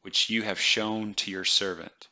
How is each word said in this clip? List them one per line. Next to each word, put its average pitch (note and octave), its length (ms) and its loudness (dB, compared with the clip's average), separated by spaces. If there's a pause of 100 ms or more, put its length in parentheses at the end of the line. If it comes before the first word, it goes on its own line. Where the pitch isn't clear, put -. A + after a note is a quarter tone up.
which - 280 0
you A2+ 120 2
have G#2 180 -2
shown G#2+ 540 2
to - 160 -4
your F#2+ 140 -6
servant. F2 680 -2